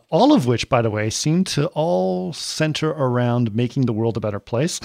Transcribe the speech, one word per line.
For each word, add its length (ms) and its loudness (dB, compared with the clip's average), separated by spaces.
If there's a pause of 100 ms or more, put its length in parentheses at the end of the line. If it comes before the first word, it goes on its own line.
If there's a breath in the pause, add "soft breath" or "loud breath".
all 240 4
of 140 4
which, 220 0
by 120 4
the 80 2
way, 220 -2
seem 320 0
to 240 -2
all 640 -2
center 560 -4
around 640 0
making 320 0
the 80 0
world 240 0
a 20 -6
better 200 -4
place, 460 -2